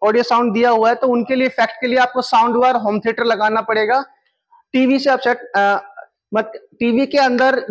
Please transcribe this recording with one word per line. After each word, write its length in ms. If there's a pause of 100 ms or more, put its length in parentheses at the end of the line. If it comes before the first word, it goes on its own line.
audio 240
sound 220
दिया 160
हुआ 200
है, 60
तो 120
उनके 280
लिए 120
fact 340
के 60
लिए 100
आपको 240
sound 340
bar 200
home 240
theater 240
लगाना 380
पड़ेगा। 440 (680)
टीवी 260
से 100
आप 100
सेट, 180 (180)
अ, 360 (420)
मत, 180 (280)
टीवी 260
के 120
अंदर 540